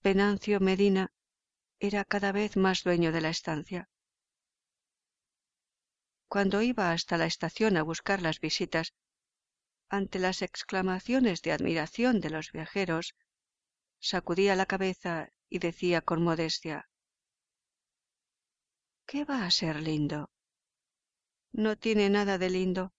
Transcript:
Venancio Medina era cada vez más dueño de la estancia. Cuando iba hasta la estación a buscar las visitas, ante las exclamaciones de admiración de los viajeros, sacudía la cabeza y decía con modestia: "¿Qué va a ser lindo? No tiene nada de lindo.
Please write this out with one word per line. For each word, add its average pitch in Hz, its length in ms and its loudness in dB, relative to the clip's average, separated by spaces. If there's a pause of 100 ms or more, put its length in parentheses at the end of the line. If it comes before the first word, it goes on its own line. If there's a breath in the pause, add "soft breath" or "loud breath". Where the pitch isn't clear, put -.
Venancio 202 540 2
Medina 190 500 4 (680)
era 202 240 -2
cada 202 260 0
vez 202 260 -2
más 190 280 2
dueño 170 260 2
de 165 100 -2
la 156 80 -2
estancia. 165 600 -6 (2500)
Cuando 202 340 2
iba 226 300 0
hasta 170 260 -2
la 165 80 2
estación 180 500 0
a 156 60 2
buscar 180 400 -4
las 160 160 -2
visitas, 165 560 -4 (920)
ante 196 320 -4
las 185 220 0
exclamaciones 190 1000 -2
de 160 80 -4
admiración 165 680 0
de 156 100 -4
los 156 220 -8
viajeros, 165 640 -4 (800)
sacudía 190 560 0
la 190 120 2
cabeza 185 640 -4 (180)
y 180 100 -6
decía 170 440 0
con 165 200 0
modestia: 160 680 -2 (2250)
"¿Qué 294 180 -6
va 269 200 -2
a 180 60 -4
ser 160 320 0
lindo? 151 480 -2 (1200)
No 214 260 0
tiene 208 340 4
nada 202 280 2
de 185 120 0
lindo. 185 480 -2